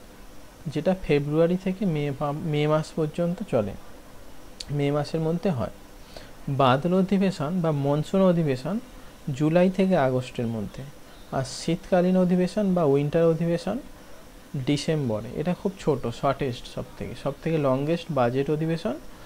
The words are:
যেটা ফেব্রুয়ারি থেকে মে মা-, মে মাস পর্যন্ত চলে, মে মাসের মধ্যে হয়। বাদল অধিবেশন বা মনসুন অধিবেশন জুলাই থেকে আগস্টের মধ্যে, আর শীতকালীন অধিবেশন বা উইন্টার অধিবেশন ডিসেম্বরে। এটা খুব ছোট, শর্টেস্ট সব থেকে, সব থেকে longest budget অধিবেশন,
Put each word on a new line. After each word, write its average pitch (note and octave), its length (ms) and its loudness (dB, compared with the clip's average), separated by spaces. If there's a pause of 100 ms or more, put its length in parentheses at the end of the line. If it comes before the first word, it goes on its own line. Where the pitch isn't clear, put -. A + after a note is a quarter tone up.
(680)
যেটা D#3+ 360 0
ফেব্রুয়ারি D3+ 540 2
থেকে F#3 300 -2
মে D3 240 0 (100)
মা-, D3 120 0
মে D3+ 340 0
মাস D#3 200 2 (100)
পর্যন্ত E3+ 540 -2
চলে, G#2 220 0 (960)
মে C#3+ 220 0
মাসের D3 280 -2
মধ্যে E3+ 300 0
হয়। A#2+ 200 -2 (760)
বাদল C#3 460 4
অধিবেশন F#3 680 2
বা E3 120 2
মনসুন D3 500 2
অধিবেশন E3+ 580 2 (540)
জুলাই D#3+ 360 4
থেকে F#3+ 260 4
আগস্টের B2+ 500 0
মধ্যে, A2+ 360 -6 (500)
আর C3+ 120 0
শীতকালীন F3+ 720 2
অধিবেশন F#3 580 2
বা F3 100 2
উইন্টার D3 400 4
অধিবেশন E3+ 540 2 (800)
ডিসেম্বরে। C3+ 840 -2
এটা E3+ 220 0
খুব F#3+ 180 -2
ছোট, C#3+ 260 0
শর্টেস্ট C3+ 680 -2
সব B2 100 -8 (140)
থেকে, - 240 -8
সব C#3 100 -2 (100)
থেকে D#3+ 160 0
longest C#3+ 520 2
budget C3 400 2
অধিবেশন, D#3+ 480 -2 (280)